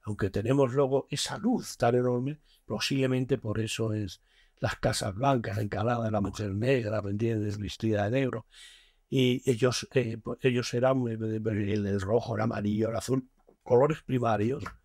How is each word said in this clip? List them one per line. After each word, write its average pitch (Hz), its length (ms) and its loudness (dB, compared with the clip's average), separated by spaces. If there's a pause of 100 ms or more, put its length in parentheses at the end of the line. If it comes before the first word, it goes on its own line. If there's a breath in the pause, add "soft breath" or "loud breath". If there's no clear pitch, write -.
Aunque 101 280 -2
tenemos 123 420 2
luego 135 380 2
esa - 280 -6
luz - 380 -2
tan 120 180 2
enorme, 123 460 0 (260 soft breath)
posiblemente 127 720 0
por 107 220 -4
eso 110 320 -2
es 104 280 -6 (400 soft breath)
las - 160 -2
casas 110 380 -2
blancas, 113 440 0
encaladas, 110 540 -2
la 104 80 2
mujer 98 340 -4
negra, 107 480 0
¿me 101 80 -6
entiendes? 104 480 -2
Vestida 104 460 0
de 104 80 0
negro. 127 340 -2 (640 loud breath)
Y 127 400 2
ellos, 120 420 2
eh, 117 240 0
po-, 120 240 -10
ellos 123 320 0
eran, 127 340 2
eh, 113 120 -4
el, 107 680 0
el 98 140 0
rojo, 101 340 0
el 107 80 0
amarillo, 107 460 0
el 113 80 -2
azul, 131 320 -2 (340)
colores 143 400 4
primarios 117 600 0 (200)